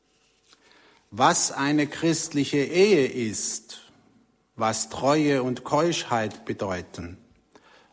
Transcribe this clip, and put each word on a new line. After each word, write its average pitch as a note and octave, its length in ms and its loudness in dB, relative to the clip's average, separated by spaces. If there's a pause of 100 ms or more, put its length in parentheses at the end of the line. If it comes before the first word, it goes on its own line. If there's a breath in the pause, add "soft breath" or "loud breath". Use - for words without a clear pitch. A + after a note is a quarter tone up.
(1120 soft breath)
Was C#3+ 400 2
eine D3 380 0
christliche D3 720 -2
Ehe D#3+ 460 4
ist. - 720 -6 (760)
Was A2 340 -2
Treue C#3+ 540 2
und B2+ 220 -4
Keuschheit C#3+ 800 -2
bedeuten. F2+ 760 -8 (760 soft breath)